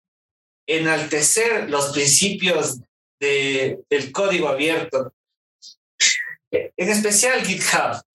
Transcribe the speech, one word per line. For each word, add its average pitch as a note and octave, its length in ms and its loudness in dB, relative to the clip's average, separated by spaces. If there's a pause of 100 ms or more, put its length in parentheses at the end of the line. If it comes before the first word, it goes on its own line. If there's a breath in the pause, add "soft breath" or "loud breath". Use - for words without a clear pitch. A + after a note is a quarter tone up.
(640)
enaltecer D#3+ 1040 0
los C#3+ 180 0
principios E3+ 920 0 (400)
de, C#3 720 0
del C#3 240 0
código F#3 340 2
abierto. C3+ 680 -2 (1400 loud breath)
En - 400 -2
especial G#3+ 560 2
GitHub. - 560 0 (140)